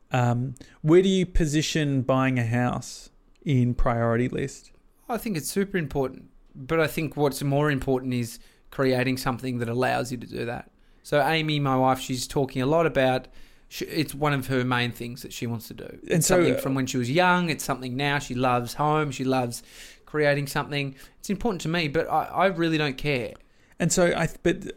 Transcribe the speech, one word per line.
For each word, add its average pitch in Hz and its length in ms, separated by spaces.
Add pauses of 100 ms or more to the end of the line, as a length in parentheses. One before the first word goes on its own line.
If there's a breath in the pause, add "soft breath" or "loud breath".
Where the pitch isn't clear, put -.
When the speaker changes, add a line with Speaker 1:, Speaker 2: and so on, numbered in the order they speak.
(120)
Speaker 1:
Um, 123 440 (260 loud breath)
where 165 200
do 190 80
you 190 160
position 151 760
buying 131 380
a 117 60
house 120 640 (340)
in 123 300
priority 117 560
list? - 420 (380)
Speaker 2:
I 240 80
think 214 180
it's 147 160
super 196 260
important, 135 480 (300)
but 143 240
I 156 80
think 151 300
what's 147 260
more 147 260
important 131 440
is 120 260 (320 soft breath)
creating 127 460
something 127 420
that 117 100
allows 123 420
you 123 60
to 127 100
do 120 180
that. 120 260 (320 soft breath)
So 147 220
Amy, 156 340
my 135 180
wife, 131 220
she's 127 280
talking 135 340
a 127 40
lot 160 200
about, 131 420 (400 soft breath)
sh-, - 160
it's 143 320
one 147 180
of 127 140
her 131 160
main 123 280
things 120 300
that - 120
she 123 140
wants 117 200
to - 60
do. - 100
Speaker 1:
And - 160 (120)
Speaker 2:
It's 165 160
Speaker 1:
so, 180 100
Speaker 2:
something 160 240
from 135 140
when 135 100
she 131 120
was 123 140
young. 175 380
It's 135 140
something 127 340
now. 143 220
She 131 160
loves 123 400
home. 151 360
She 127 140
loves 127 380 (420 loud breath)
creating 143 420
something. 143 480 (240 loud breath)
It's - 100
important 196 320
to 160 60
me, 165 200
but 147 220
I, 156 160
I 170 220
really 165 300
don't 147 200
care. 131 360 (440 soft breath)
Speaker 1:
And 170 140
so, 180 140 (100)
I 165 120
th-, - 140
but - 360